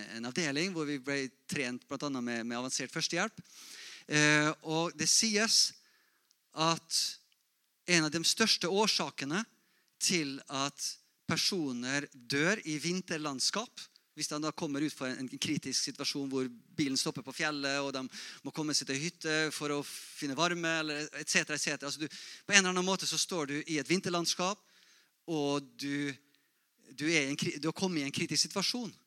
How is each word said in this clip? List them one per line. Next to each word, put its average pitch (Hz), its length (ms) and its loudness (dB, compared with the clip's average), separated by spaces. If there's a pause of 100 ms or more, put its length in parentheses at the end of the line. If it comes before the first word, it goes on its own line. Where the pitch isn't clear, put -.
(160)
en 117 140 -8
avdeling 156 420 -2
hvor 160 160 -4
vi 147 140 -4
ble 139 240 -2 (240)
trent 123 380 -4
blant 143 200 -6
annet 127 160 -2
med, 117 240 -2
med 120 100 -4
avansert 127 340 -4
førstehjelp. 170 440 -2 (720)
Eh, 151 420 6 (180)
og 160 280 0
det 160 120 0
sies 220 680 4 (800)
at 160 440 2 (920)
en 160 140 6
av 147 40 -2
de - 120 0
største - 440 4
årsakene 180 720 0 (580)
til 147 380 0 (100)
at 139 400 -4 (400)
personer 143 840 0
dør 143 560 2
i 151 120 -2
vinterlandskap, 165 1040 -2 (300)
hvis 151 160 -4
de 151 140 -4
da 151 100 0
kommer 147 300 -2
ut 143 100 -2
for 131 140 -4
en, 131 160 -4
en 135 180 -10
kritisk 139 480 -2
situasjon 139 400 -4
hvor 131 180 0 (280)
bilen 135 240 2
stopper 143 260 -2
på 131 80 -12
fjellet, 143 480 0
og 139 140 -2
de 131 80 -4 (420)
må - 80 -6
komme 151 220 0
seg - 120 0
til 135 140 -2
hytte 160 360 -2 (160)
for 147 200 -4
å 143 100 -2
finne - 540 -8
varme, 170 320 2 (120)
eller 151 260 -6 (100)
et 156 120 -6
cetera, 156 260 2
et - 80 -2
cetera. 143 240 -2
Altså 143 160 -4
du, - 160 -10 (260)
på 202 80 2
en 202 60 12
eller 185 160 4
annen 180 100 4
måte 185 240 2
så 160 80 0
står 151 320 -2
du 143 100 -2
i 156 220 -2
et 127 80 -8
vinterlandskap, 180 720 2 (720)
og 143 320 0 (140)
du, 143 320 -2 (800)
du 139 160 -2
er 160 160 6
i 135 80 0
en 143 80 -2
kri-, 170 180 -2
du 156 120 0
har - 60 -10
kommet 180 280 0
i - 20 -2
en 139 80 -4
kritisk 156 320 2
situasjon. 202 460 -2 (140)